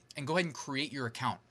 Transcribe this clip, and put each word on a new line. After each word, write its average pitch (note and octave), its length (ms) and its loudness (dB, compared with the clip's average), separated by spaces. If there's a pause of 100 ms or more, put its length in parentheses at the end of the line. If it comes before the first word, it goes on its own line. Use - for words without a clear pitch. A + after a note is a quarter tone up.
(180)
and C#3 100 -4
go D#3+ 80 4
ahead F3+ 120 4
and D3 60 -4
create C#3 380 -2
your C3+ 140 0
account. A2+ 340 0 (120)